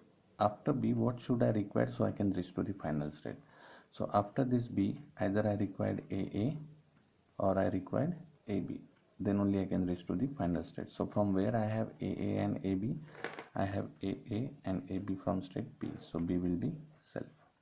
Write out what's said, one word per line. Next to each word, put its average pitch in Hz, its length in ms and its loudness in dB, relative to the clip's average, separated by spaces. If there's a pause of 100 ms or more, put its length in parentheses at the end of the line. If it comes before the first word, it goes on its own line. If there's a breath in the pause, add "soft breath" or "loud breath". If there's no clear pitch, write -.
(400)
after - 340 2
B 117 200 2
what 120 260 2
should 123 220 2
I 123 80 6
require 113 480 2
so 110 80 4
I 101 60 2
can 98 220 2
reach 90 200 -2
to 92 80 0
the 95 120 -2
final 76 380 -2
state? - 240 -10 (560 loud breath)
So - 220 -4
after 104 320 2
this 123 220 2
B, 101 320 2 (200)
either 101 280 2
I 104 80 4
required 101 560 0
A 98 40 -2
A 104 420 0 (840)
or 95 180 4
I 95 120 4
required 101 460 0 (320)
A 101 120 0
B, 67 200 -4 (400)
then 101 200 2
only 98 200 4
I 95 60 2
can 92 220 2
reach 90 180 -2
to 90 100 -2
the 120 220 0
final 85 260 0
state. - 320 -10
So 95 160 -2
from 101 220 2
where 101 220 2
I 110 100 2
have 110 220 0 (120)
A 98 60 -4
A 101 320 -2
and 101 260 0
A 95 120 2
B, 110 200 -2 (600 loud breath)
I 98 100 2
have 98 220 -2 (160)
A 98 120 -2 (160)
A 123 200 -2 (140)
and 95 260 -2
A 95 80 -2
B 98 240 -2
from 95 200 0
state - 360 -8
B. - 100 -4 (220)
So 80 80 -2
B 87 180 0
will 90 180 2
be - 160 -2 (300)
self, - 240 -8 (360)